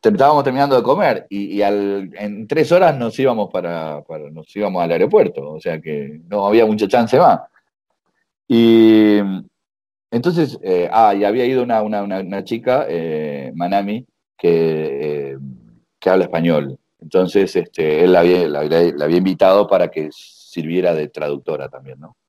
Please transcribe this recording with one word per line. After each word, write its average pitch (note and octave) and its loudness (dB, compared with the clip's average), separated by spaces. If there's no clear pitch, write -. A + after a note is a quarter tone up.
Te-, - 2
estábamos C#3+ 2
terminando C#3 0
de A#2+ 2
comer C3+ 0
y, G2 -8
y G2+ 0
al, G2+ -2
en G#2 -10
tres D3+ 0
horas E3+ 4
nos A#2+ -6
íbamos A#2 0
para, E2 -6
para, D2+ -14
nos D#2 -20
íbamos F#2+ -4
al E2 -2
aeropuerto, E2+ 0
o D#2 -14
sea D#2+ -8
que D2+ -10
no G2+ -2
había A2 4
mucha G#2+ -2
chance A#2+ 0
más. - 4
Y A2+ 6
entonces, D#3+ -2
eh, F2+ -2
ah, G#2+ 4
y G2+ -2
había A#2 0
ido B2+ 0
una, A#2 -2
una, G#2+ -4
una, G2 -6
una F#2+ -10
chica, B2 -2
eh, D#2 -6
Manami, G2 -4
que, D2+ -2
eh, C2+ -14
que - 0
habla F#2 4
español. D#2+ -2
Entonces, F#2 0
este, D#2+ -2
él F2+ 6
la F2 6
había, F2 4
la, D2 -4
la, E2 2
la D2 -6
había E2 2
invitado F#2+ 2
para F2+ 2
que D#2 -8
sirviera E2+ -6
de D2+ -4
traductora D2 -8
también, C2+ -20
¿no? D#2 -20